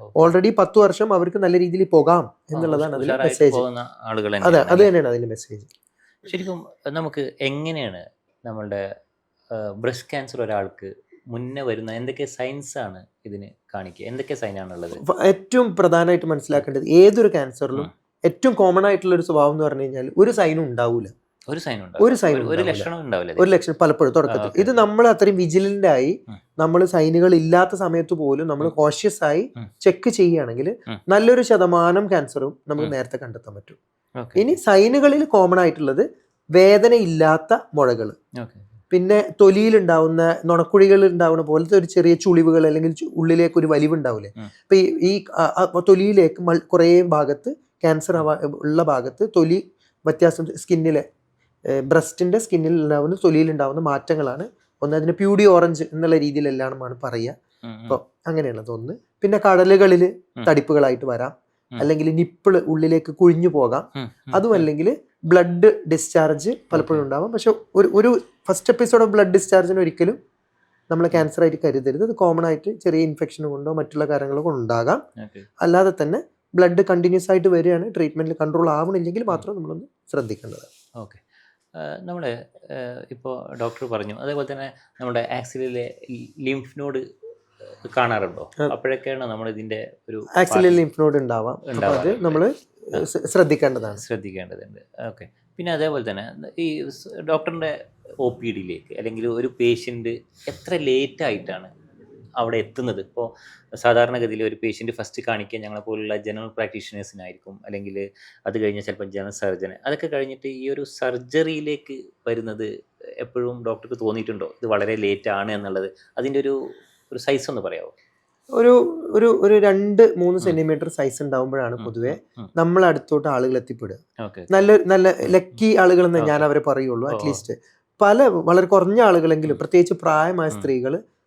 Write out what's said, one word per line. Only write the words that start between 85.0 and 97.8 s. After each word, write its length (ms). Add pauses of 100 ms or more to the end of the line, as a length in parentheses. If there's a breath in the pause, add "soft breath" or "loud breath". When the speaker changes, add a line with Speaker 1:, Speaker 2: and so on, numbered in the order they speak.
Speaker 1:
നമ്മുടെ 320
ആക്സിലിലെ 600 (160)
ഈ 300
ലിംഫ് 400
നോഡ് 260 (920)
കാണാറുണ്ടോ? 540 (100)
Speaker 2:
ആ. 40
Speaker 1:
അപ്പോഴൊക്കെയാണ് 600
നമ്മൾ 240
ഇതിന്റെ 440 (160)
ഒരു 180 (100)
Speaker 2:
ആക്സിലിൽ 260
Speaker 1:
പാർട്ട് 160
Speaker 2:
ലിംഫ് 220
നോഡ് 160
ഉണ്ടാവാം. 380
അപ്പൊ 140
അത് 80
Speaker 1:
ഉണ്ടാവാറുണ്ട്. 480
Speaker 2:
നമ്മൾ 300 (420)
Speaker 1:
ആ. 80
Speaker 2:
ശ്ര-, 220
ശ്രദ്ധിക്കേണ്ടതാണ്. 680
Speaker 1:
ശ്രദ്ധിക്കേണ്ടതുണ്ട്. 1080
ഓക്കെ. 220 (280)
പിന്നെ 160
അതേപോലെ 380
തന്നെ 480
ഈ 300
സ്-, 320
ഡോക്ടറിന്റെ 640 (340)